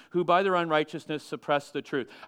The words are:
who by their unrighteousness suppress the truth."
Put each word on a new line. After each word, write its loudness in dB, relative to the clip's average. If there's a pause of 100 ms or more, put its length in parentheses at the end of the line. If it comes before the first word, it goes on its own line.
(120)
who 0
by 4
their 2
unrighteousness -2
suppress -2
the -6
truth." -4 (180)